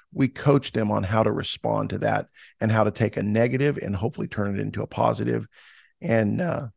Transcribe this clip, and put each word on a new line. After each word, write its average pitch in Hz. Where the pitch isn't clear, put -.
we 131
coach -
them 107
on 104
how 110
to 110
respond 107
to -
that -
and 110
how 110
to 107
take -
a 101
negative 123
and 101
hopefully -
turn 101
it 101
into 107
a 107
positive. 113
And, 113
uh, 165